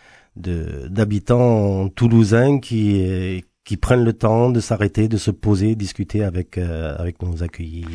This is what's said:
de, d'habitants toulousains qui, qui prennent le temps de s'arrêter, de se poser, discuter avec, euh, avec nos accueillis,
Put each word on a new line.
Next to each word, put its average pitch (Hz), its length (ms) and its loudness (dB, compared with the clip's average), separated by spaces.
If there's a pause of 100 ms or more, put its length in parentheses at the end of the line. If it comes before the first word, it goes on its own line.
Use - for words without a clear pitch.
(360)
de, 78 520 -8
d'habitants 104 1040 2
toulousains 117 680 4
qui, 95 840 -2 (200)
qui - 140 -6
prennent 123 260 2
le 113 100 2
temps 117 360 2
de 120 100 2
s'arrêter, 107 480 0
de 110 100 0
se 101 120 -2
poser, 104 460 0
discuter 104 480 -4
avec, 90 340 -4
euh, 82 400 -4
avec 85 240 -6
nos 85 220 -4
accueillis, 85 500 -10